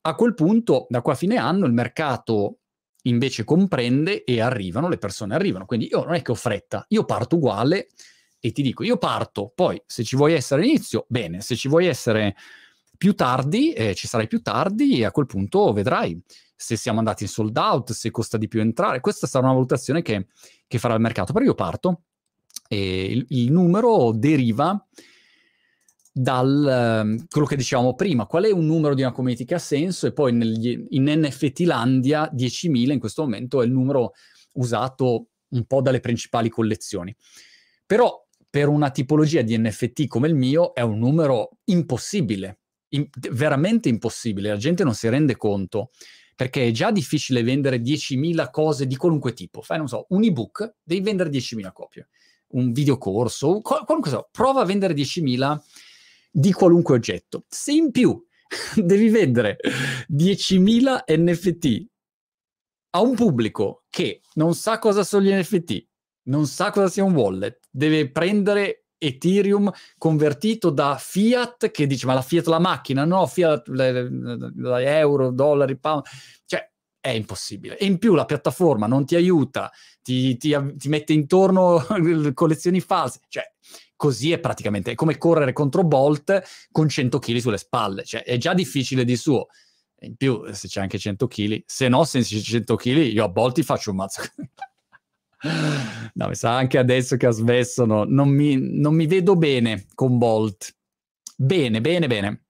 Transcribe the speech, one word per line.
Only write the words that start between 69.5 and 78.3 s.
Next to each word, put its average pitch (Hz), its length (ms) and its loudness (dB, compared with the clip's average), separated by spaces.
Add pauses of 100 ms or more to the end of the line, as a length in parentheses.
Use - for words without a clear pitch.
convertito 160 720 0
da 143 300 0
fiat, 233 720 0
che 147 160 -2
dice: 131 200 -2
"Ma 131 80 2
la 131 80 0
fiat 165 240 0
la 165 120 2
macchina?" 156 460 0
No, 180 220 2
fiat, 151 420 0
le, 131 420 0
le, 123 440 -10
le 127 440 0
euro, 143 320 2
dollari, 135 480 2
pound, 156 240 -2 (420)
cioè - 240 -8 (320)
è 135 100 -4
impossibile. 104 680 -8
E 202 80 -2
in 196 120 2
più 220 160 4
la 135 100 4
piattaforma 143 600 0